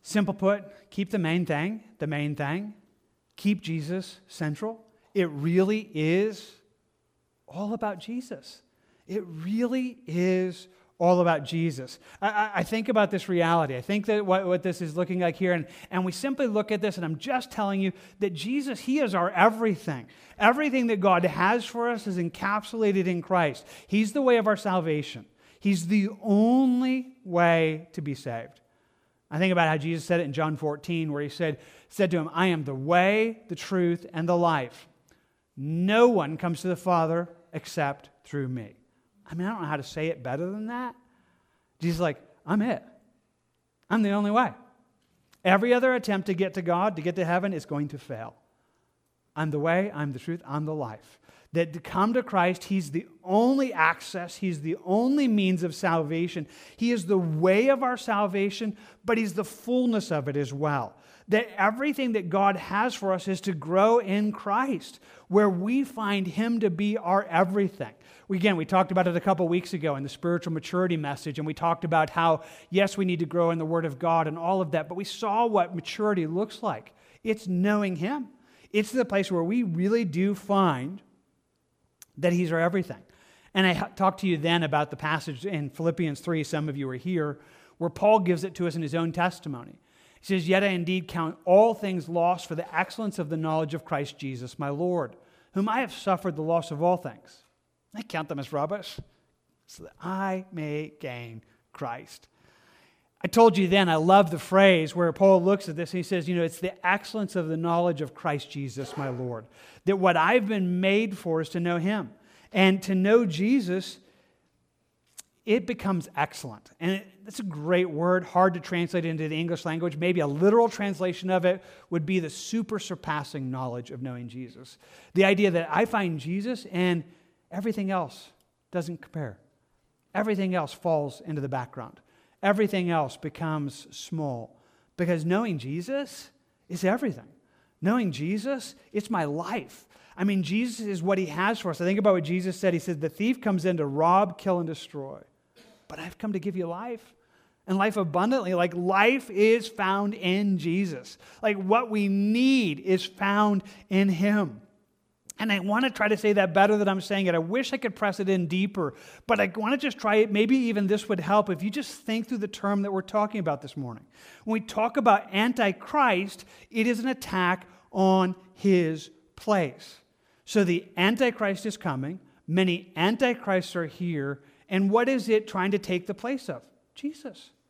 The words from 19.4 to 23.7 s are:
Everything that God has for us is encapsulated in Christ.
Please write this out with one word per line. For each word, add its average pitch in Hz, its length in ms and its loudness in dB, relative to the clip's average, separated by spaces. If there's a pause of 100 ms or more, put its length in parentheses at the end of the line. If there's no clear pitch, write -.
Everything 247 480 4
that 214 120 0
God 180 260 4
has 180 400 2
for 233 240 -4
us 226 180 -4
is 180 100 -4
encapsulated 196 880 -2
in 175 160 -2
Christ. 165 460 0 (200)